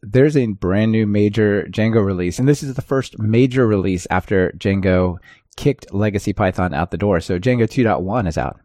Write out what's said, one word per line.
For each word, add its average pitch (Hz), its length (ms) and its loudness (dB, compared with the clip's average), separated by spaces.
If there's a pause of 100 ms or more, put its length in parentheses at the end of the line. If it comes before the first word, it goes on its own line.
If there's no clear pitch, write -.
there's 135 340 2
a 127 100 2
brand 104 460 0
new 110 140 2
major 104 640 2
Django 110 340 2
release. 90 340 -2
And 127 100 2
this 143 140 2
is 135 120 -8
the 131 80 -6
first - 360 -4
major 120 480 2
release 95 440 0
after 92 460 0
Django 92 600 0 (380)
kicked - 360 -4
legacy 101 400 -2
Python 92 420 -2
out 80 160 -4
the 85 80 -6
door. 101 220 2
So 90 180 -4
Django 120 300 0
two 127 160 0
dot 90 180 0
one 101 240 -2
is 80 100 -4
out. - 280 -6